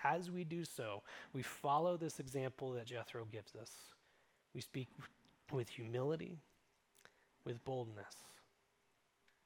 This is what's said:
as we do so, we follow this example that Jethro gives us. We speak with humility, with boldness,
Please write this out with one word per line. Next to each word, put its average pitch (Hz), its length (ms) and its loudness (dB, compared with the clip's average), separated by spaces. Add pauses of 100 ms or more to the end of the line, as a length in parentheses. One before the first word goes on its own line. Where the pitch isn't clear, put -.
as 170 260 6
we 180 140 0
do 170 220 -2
so, 110 400 -2 (280)
we 131 100 0
follow 156 540 6
this 160 220 -2
example 131 540 0
that 117 140 -2
Jethro 117 440 -4
gives 107 240 -8
us. 110 160 -10 (880)
We 131 40 -4
speak 127 280 -4 (640)
with 127 160 2
humility, 139 720 0 (1040)
with 120 200 -4
boldness, 117 520 -2 (1300)